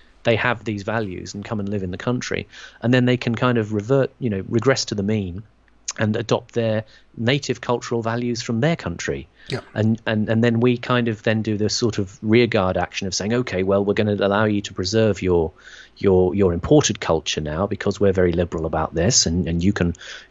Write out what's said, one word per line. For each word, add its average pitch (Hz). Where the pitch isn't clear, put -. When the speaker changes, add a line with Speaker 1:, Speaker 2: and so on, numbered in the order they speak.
Speaker 1:
they 117
have 117
these 104
values 98
and 101
come 107
and 98
live 101
in 90
the 92
country, -
and 120
then 123
they 123
can 120
kind 120
of 107
revert, 120
you 123
know, 95
regress 117
to -
the 101
mean 101
and 107
adopt 113
their 113
native 123
cultural 120
values 120
from 113
their 160
country. 82
Speaker 2:
Yeah. 120
Speaker 1:
And, 110
and, 107
and 113
then 117
we 123
kind 120
of 107
then 110
do 107
this 107
sort 113
of 98
rearguard 107
action 90
of 90
saying, 101
"Okay, 120
well, 98
we're 101
gonna 107
allow 101
you 104
to -
preserve 104
your, 87
your, 92
your 98
imported 110
culture 80
now 78
because 101
we're 98
very 92
liberal 85
about 80
this, 82
and, 82
and 85
you 101
can 87